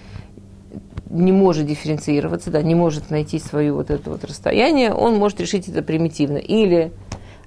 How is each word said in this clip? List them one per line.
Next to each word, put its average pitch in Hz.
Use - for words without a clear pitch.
не 175
может 185
дифференцироваться, 151
да, 156
не 160
может 160
найти 151
свое 147
вот 147
это 147
вот -
расстояние, 254
он 233
может 202
решить 175
это 160
примитивно. 156
Или 175